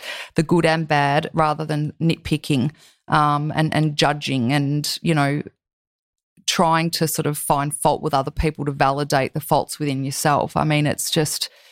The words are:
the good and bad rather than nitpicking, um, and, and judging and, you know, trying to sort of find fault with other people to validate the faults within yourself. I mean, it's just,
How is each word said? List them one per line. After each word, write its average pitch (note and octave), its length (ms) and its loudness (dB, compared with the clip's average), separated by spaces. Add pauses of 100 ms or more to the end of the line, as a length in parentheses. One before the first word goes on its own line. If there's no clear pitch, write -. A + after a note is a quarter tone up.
(340)
the E3 80 2
good E3 220 2
and D#3+ 240 2
bad D3 460 2
rather D#3 320 0
than D3+ 340 -2
nitpicking, D3+ 680 0 (380)
um, D3 460 2
and, D#3 200 0
and D3+ 220 2
judging C3+ 560 0
and, D3 500 0
you E3 120 2
know, C#3+ 280 0 (1040)
trying E3 440 0
to D#3+ 180 -2
sort D3+ 180 -4
of D3 120 -4
find D3 360 0
fault - 280 0
with D#3 100 -4
other C3+ 180 0
people D3+ 360 -2
to C#3+ 60 -2
validate C#3 600 0
the D#3 60 -4
faults - 380 0
within C3+ 260 -4
yourself. C#3 520 0
I C#3 80 2
mean, D3+ 220 2
it's - 240 -4
just, - 380 -2 (240)